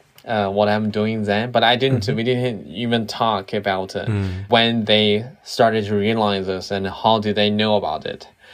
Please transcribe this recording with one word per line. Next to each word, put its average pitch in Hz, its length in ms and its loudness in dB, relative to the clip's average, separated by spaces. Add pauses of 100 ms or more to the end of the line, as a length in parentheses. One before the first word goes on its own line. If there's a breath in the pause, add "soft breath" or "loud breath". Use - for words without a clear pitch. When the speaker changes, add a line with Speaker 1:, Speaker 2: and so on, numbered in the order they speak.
(260)
Speaker 1:
uh, 104 240 0
what 104 200 2
I'm 107 220 0
doing 107 320 -2
then, 104 280 0
but 117 120 2
I 117 120 4
didn't, 127 280 2
Speaker 2:
Mm-hmm. 107 120 -2
Speaker 1:
we 113 80 -2
didn't 123 440 -2
even 117 400 -2
talk 110 460 -2
about, 98 420 -2
uh, 95 100 -4
Speaker 2:
Mm. 98 440 -4
Speaker 1:
when 117 360 2
they 107 400 2 (180)
started 110 420 2
to 104 100 -2
realize 101 500 0
this 92 260 -6
and 98 160 -2
how 110 320 2
did 104 160 -2
they 104 140 2
know 107 260 2
about 78 300 -2
it. - 220 -10 (260 loud breath)